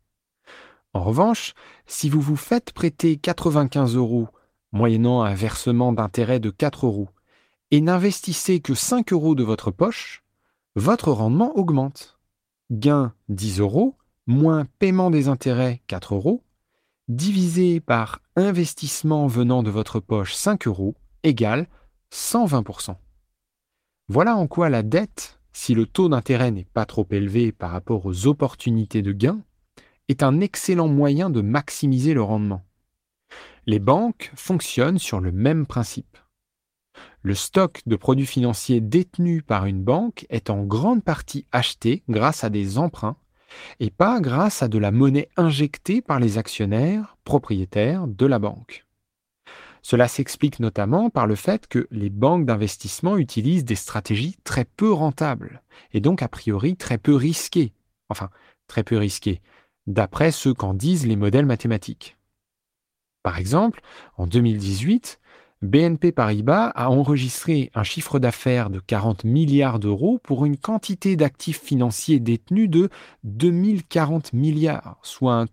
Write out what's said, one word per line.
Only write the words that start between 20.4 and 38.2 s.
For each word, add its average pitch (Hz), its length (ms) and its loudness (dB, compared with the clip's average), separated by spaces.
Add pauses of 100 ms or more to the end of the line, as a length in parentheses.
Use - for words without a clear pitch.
euros 98 280 -2 (280)
égale 120 440 2 (440)
cent - 340 -2
vingt 143 160 2
pour 101 200 -8
cent. 92 180 -12 (1080)
Voilà 180 280 2
en 190 100 0
quoi 165 240 0
la 117 140 2
dette, 160 560 -4 (120)
si - 220 -2
le 113 140 2
taux 185 220 2
d'intérêt 127 420 0
n'est 92 220 -6
pas 110 120 0
trop 101 240 -4
élevé 104 420 0
par 90 200 -8
rapport 92 340 -4
aux 95 220 -2
opportunités 117 720 -2
de 98 120 -2
gain, 139 280 0 (680)
est 135 120 0
un 143 200 4
excellent 180 460 0
moyen 147 440 2
de 120 100 0
maximiser 135 720 0
le 131 80 2
rendement. 104 420 -2 (1040)
Les 107 100 2
banques 151 580 0
fonctionnent 165 640 0
sur 110 220 -4
le 90 120 -2
même 139 360 0
principe. - 500 -8 (1040)
Le 98 140 -2
stock - 500 0
de 113 100 0
produits 131 300 2